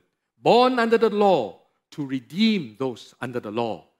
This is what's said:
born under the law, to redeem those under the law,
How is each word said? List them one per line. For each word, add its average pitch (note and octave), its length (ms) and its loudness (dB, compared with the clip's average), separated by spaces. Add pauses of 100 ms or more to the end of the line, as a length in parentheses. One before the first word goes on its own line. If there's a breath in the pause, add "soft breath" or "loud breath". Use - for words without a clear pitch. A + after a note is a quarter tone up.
(380)
born A#3+ 420 4
under A3+ 180 2
the A3 120 2
law, F#3+ 520 0 (300)
to D3 140 -10
redeem C3+ 760 -4
those B2+ 400 -8
under B2 220 -8
the G#2+ 100 -12
law, A2 340 -6 (140)